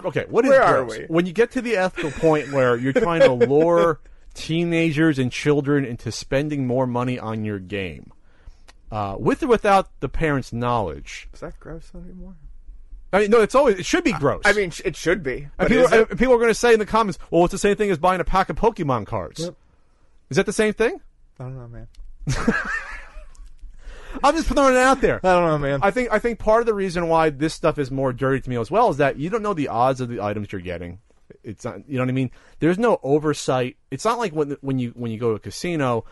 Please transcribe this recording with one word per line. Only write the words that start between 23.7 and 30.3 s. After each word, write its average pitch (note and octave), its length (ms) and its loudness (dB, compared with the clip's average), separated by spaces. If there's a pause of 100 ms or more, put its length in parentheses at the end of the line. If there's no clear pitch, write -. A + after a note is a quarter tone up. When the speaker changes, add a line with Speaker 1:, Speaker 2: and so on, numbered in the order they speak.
Speaker 1:
I'm D4 120 4
just D#4+ 140 -2
throwing C4+ 260 4
it B3+ 40 4
out C4+ 200 4
there. D#3+ 240 0
Speaker 2:
I F#3 100 4
don't F3 160 4
know, D3+ 80 2
man. C#3 260 -2
Speaker 1:
I G3+ 80 4
think, B3 200 -2
I G#3+ 80 2
think A#3 180 -4
part G#3+ 220 4
of A#3+ 60 0
the A3+ 80 2
reason F3+ 340 -2
why D#3+ 220 4
this D3 240 -2
stuff D3+ 260 -2
is C3 100 -4
more C3+ 220 -2
dirty C3 300 -2
to C3 80 -10
me B2 80 -4
as A2+ 120 -4
well G#3+ 200 2
is C#3 80 -4
that C#3 200 2
you D3+ 120 -6
don't A3 120 -4
know G#3 120 -2
the D3 160 -4
odds B2 320 2
of A#2+ 80 -6
the A2+ 120 -8
items G#2 300 -6